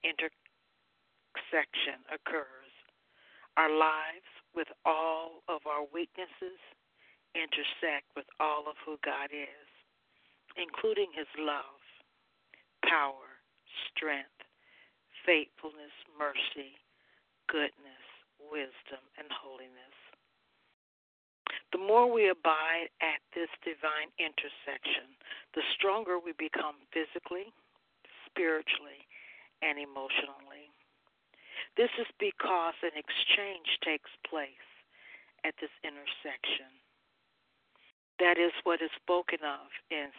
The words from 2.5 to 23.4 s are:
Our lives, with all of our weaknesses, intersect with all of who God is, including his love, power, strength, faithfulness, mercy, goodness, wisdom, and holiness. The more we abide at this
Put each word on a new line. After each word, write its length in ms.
Our 160
lives, 560
with 160
all 640
of 160
our 240
weaknesses, 720
intersect 800
with 240
all 320
of 160
who 160
God 320
is, 360
including 560
his 240
love, 400
power, 560
strength, 480
faithfulness, 720
mercy, 640
goodness, 560
wisdom, 480
and 160
holiness. 640
The 80
more 240
we 240
abide 720
at 320
this 160